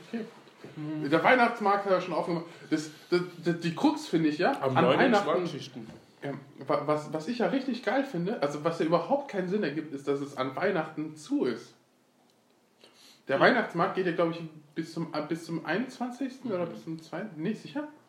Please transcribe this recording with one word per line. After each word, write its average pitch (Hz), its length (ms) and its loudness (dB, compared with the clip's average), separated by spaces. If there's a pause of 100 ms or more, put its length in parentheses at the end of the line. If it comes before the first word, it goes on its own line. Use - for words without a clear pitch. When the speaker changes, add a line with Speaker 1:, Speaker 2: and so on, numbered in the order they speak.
Speaker 1:
okay. 226 180 -6 (500)
Speaker 2:
Mhm. 151 340 -4
Speaker 1:
Der 160 140 2
Weihnachtsmarkt 214 640 4
hat 202 60 -2
ja 180 100 4
schon 180 140 -6
aufgemacht. 170 300 -2 (260)
Das, 156 180 -2 (220)
das, 175 100 6 (220)
das, 165 160 0
die 165 160 -2
Krux 302 320 2
finde 160 220 4
ich 151 100 0
ja, 254 200 2
Speaker 2:
Am 131 160 2
Speaker 1:
an 165 120 6
Weihnachten 214 400 6
Speaker 2:
neunundzwanzigsten. 151 600 -2 (360)
Speaker 1:
Ja, 143 80 -4 (340)
wa-, 143 200 0
was, 151 260 0
was 156 160 -4
ich 240 120 -2
ja 202 80 4
richtig 247 360 0
geil 269 220 2
finde, 185 360 -4
also 147 220 -2
was 165 160 0
ja - 60 2
überhaupt 170 440 2
keinen 185 200 -2
Sinn 202 120 0
ergibt, 151 320 -4
ist, 139 140 -6
dass 139 140 0
es 135 160 -8
an 131 180 -4
Weihnachten 156 640 -2
zu 277 260 -2
ist. 117 300 -4 (1500)
Der 135 80 2
Speaker 2:
Ja. 139 60 2
Speaker 1:
Weihnachtsmarkt 190 540 4
geht 185 100 0
ja, 170 80 2
glaub 170 180 2
ich, 165 80 -8 (340)
bis 160 200 -6
zum, 165 200 -6
äh, 151 140 -2
bis 165 180 -6
zum 165 200 -6
einundzwanzigsten 240 840 -6
oder 175 160 -2
Speaker 2:
Mhm. - 60 -4
Speaker 1:
bis - 140 -14
zum 160 160 -8
zweiten. 160 420 -10
Nee, 214 100 0
sicher? - 360 -8 (200)